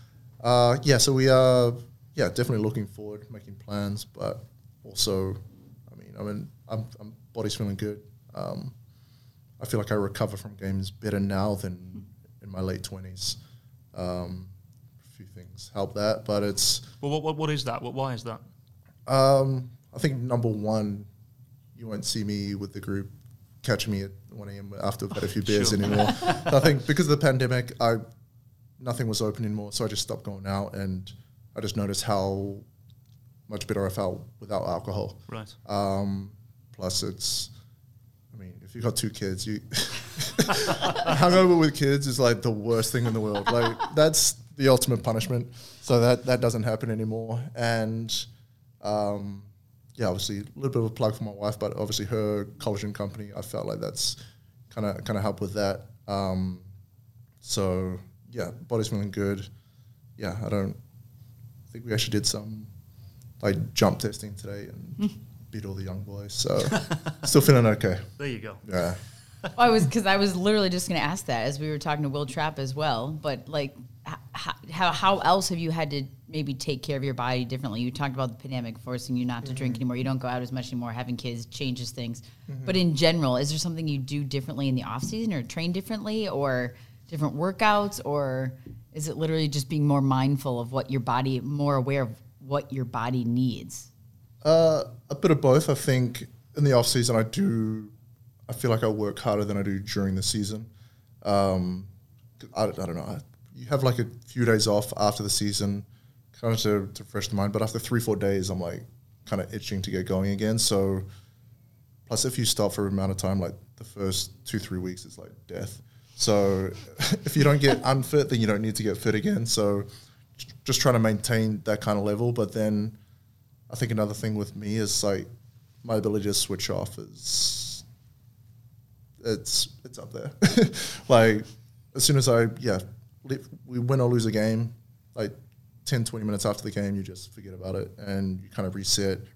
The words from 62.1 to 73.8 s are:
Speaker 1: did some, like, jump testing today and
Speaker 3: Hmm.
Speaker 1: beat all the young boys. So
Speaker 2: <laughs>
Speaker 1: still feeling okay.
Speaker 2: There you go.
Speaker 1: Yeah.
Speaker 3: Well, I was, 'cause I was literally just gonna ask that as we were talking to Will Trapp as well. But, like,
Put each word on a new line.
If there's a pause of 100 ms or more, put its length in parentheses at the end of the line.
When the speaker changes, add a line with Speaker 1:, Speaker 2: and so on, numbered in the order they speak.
Speaker 1:
did
some, (760)
like,
jump
testing
today
and (160)
Speaker 3:
Hmm. (340)
Speaker 1:
beat
all
the
young
boys.
So (340)
Speaker 2:
<laughs>
Speaker 1:
still
feeling
okay. (200)
Speaker 2:
There
you
go. (120)
Speaker 1:
Yeah. (480)
Speaker 3:
Well,
I
was,
'cause
I
was
literally
just
gonna
ask
that
as
we
were
talking
to
Will
Trapp
as
well.
But,
like, (320)